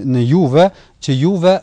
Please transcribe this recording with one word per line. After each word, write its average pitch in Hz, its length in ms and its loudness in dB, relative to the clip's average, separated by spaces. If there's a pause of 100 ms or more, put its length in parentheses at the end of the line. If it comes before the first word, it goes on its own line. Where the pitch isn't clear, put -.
në 127 260 -2
juve, 165 400 2 (320)
që 135 160 -2
juve, 185 440 0